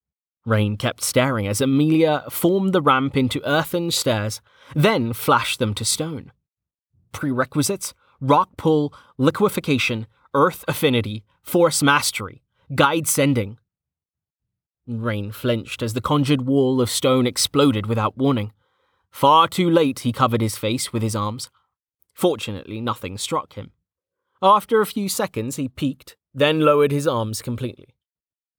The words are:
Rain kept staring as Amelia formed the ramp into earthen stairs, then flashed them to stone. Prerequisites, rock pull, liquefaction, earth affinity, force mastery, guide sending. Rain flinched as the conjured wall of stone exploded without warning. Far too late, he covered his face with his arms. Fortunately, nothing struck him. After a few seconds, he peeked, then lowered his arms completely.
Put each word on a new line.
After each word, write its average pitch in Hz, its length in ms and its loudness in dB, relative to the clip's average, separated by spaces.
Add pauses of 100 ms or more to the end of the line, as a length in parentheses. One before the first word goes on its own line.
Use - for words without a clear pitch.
(460)
Rain 107 300 0
kept - 260 -6
staring 123 440 0
as 104 140 -2
Amelia 151 680 2
formed 190 420 0
the 180 80 2
ramp 139 360 2
into 131 300 -2
earthen 165 440 -2
stairs, 110 500 -2 (340)
then 147 380 2
flashed - 460 0
them 107 160 -2
to 113 100 -8
stone. 151 480 -6 (800)
Prerequisites, 139 800 -4 (280)
rock 143 360 2
pull, 151 380 0 (240)
liquefaction, 135 880 0 (280)
earth 139 320 2
affinity, 117 580 -2 (180)
force 170 400 2
mastery, 143 600 0 (320)
guide 143 320 2
sending. 123 520 0 (1300)
Rain 110 440 -6
flinched 117 520 -4
as 113 100 -4
the 120 80 -6
conjured 143 420 0
wall 131 380 2
of 120 100 0
stone 131 360 2
exploded 123 600 0
without 110 300 -2
warning. 127 360 -2 (580)
Far 156 360 4
too 175 220 0
late, 160 320 2
he 120 120 -2
covered 113 280 0
his 110 180 -2
face 113 340 -4
with 110 100 -2
his 110 140 -2
arms. 107 340 -6 (640)
Fortunately, 110 640 -4
nothing 98 380 -6
struck - 360 -8
him. - 180 -16 (720)
After 208 380 4
a 202 60 0
few 202 220 -6
seconds, 135 480 -4
he 135 120 -4
peeked, - 480 -6 (160)
then 147 280 0
lowered 147 320 4
his 143 140 -2
arms 113 360 -2
completely. 123 520 -10 (640)